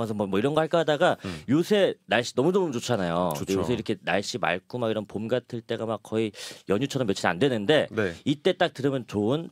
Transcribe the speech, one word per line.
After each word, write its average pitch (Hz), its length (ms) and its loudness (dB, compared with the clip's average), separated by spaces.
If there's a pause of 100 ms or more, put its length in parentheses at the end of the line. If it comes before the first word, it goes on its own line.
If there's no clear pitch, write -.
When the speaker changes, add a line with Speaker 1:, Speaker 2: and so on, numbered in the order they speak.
(160)
Speaker 1:
뭐, 104 120 0
뭐 95 120 0
이런 139 160 0
거 156 60 2
할까 160 180 0
하다가, 151 460 2
Speaker 2:
음. 85 240 -8
Speaker 1:
요새 175 460 2 (100)
날씨 117 320 0
너무너무 175 340 2
좋잖아요. 92 640 0
근데 78 180 -4
Speaker 2:
좋죠. 95 60 2
Speaker 1:
요새 92 140 0
이렇게 104 280 -4
날씨 95 360 -2
맑고 87 420 -2
막 113 120 0
이런 104 140 -4
봄 104 220 -8
같을 123 320 -4
때가 113 260 -6
막 110 180 -4
거의 110 280 -2 (380)
연휴처럼 127 360 0
며칠 98 220 0
안 87 100 2
되는데, 117 540 4
Speaker 2:
네. 101 220 0 (100)
Speaker 1:
이때 151 300 0
딱 175 200 -2
들으면 135 340 -2
좋은 123 440 0